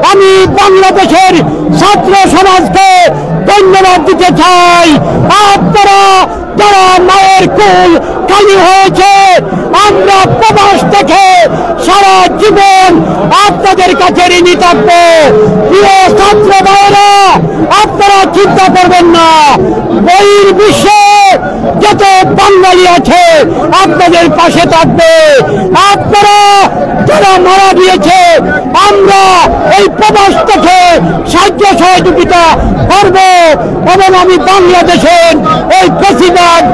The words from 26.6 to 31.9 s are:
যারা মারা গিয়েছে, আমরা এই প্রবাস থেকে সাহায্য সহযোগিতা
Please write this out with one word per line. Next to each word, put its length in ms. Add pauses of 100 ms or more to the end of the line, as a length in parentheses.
যারা 320
মারা 360
গিয়েছে, 680 (320)
আমরা 760 (280)
এই 100
প্রবাস 640
থেকে 480 (320)
সাহায্য 340
সহযোগিতা 920 (340)